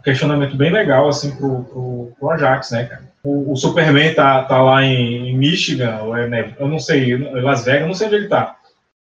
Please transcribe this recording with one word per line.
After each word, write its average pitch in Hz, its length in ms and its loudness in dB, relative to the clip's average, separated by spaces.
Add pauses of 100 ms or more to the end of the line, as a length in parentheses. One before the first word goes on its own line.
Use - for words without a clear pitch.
questionamento 143 540 0
bem 147 160 2
legal, 147 380 2
assim, 139 260 -4
pro, 127 300 -4
pro, 123 520 -10
pro 143 140 -6
Ajax, 131 400 0
né, 120 140 -4
cara? - 280 -18 (100)
O, 143 300 -2
o - 20 -2
Superman 156 580 2
tá, 135 300 4
tá 131 180 2
lá 131 220 6
em, 123 460 -2
em 127 80 -2
Michigan, 131 640 0
ou 113 160 -6
é, 120 100 -2
né, 113 320 -6
eu 139 80 -4
não 156 120 -4
sei, 127 380 0
Las 131 460 -2
Vegas, 143 240 2
não 185 60 -4
sei 214 140 -2
onde 208 100 2
ele 202 100 -2
tá. - 300 -2 (480)